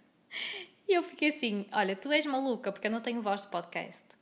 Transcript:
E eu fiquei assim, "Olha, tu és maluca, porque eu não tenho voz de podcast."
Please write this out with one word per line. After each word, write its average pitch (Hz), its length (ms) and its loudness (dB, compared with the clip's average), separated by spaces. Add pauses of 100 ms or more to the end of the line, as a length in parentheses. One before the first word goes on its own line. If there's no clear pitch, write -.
(880)
E 403 80 6
eu 349 80 4
fiquei - 260 2
assim, 214 420 0
"Olha, 196 240 2
tu 277 160 -6
és 302 140 6
maluca, 262 460 0
porque 196 160 -4
eu 214 40 0
não 226 100 -2
tenho 233 200 -2
voz 202 220 0
de - 40 -6
podcast." - 580 -6 (160)